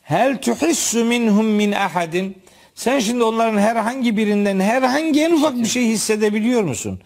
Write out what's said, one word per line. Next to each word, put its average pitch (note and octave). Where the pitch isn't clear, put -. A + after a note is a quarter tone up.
"Hel A3
tuhissu A#3
minhum A3+
min G#3
ahadin?" F3+
Sen C4
şimdi A#3+
onların A3+
herhangi A#3
birinden G3+
herhangi C4
en E4
ufak D4+
bir A#3+
şey A#3+
hissedebiliyor A3
musun? G#2